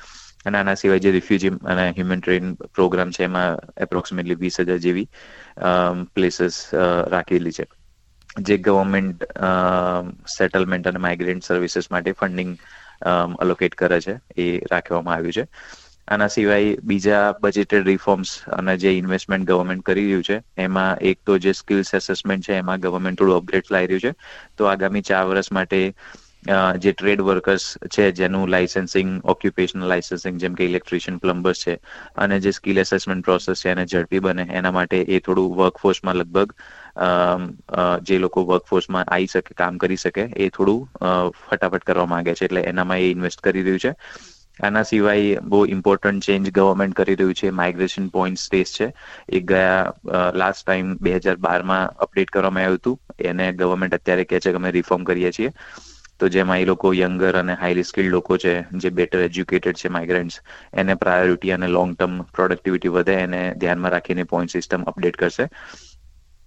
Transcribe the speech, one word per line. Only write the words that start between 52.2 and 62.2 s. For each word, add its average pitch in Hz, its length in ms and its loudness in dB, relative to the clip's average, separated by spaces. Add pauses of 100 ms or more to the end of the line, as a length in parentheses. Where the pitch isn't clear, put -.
કરવામાં 95 340 0
આવ્યું 92 140 0
હતું. 123 240 -4 (180)
એને 90 320 -2
ગવર્મેન્ટ 90 420 0
અત્યારે 90 300 0
કહે 90 160 0
છે 95 100 0
કે 90 60 0
અમે 90 160 -2
રિફોર્મ 90 320 0
કરીએ 90 280 0
છીએ. 110 180 -2 (720)
તો 98 80 2
જેમાં 92 320 2
એ 92 60 2
લોકો 92 280 2
યંગર 90 420 2
અને 90 180 0
હાઈલી 90 300 0
સ્કિલ્ડ 92 280 0
લોકો 90 260 2
છે, 87 240 0
જે 87 280 -4
બેટર 90 300 0
એજ્યુકેટેડ 90 560 0
છે - 120 -8
માઇગ્રન્ટ્સ, 87 520 -2 (340)
એને 95 220 0
પ્રાયોરિટી 90 560 2
અને 92 160 -2
લોંગ 90 280 2
ટર્મ 90 260 -2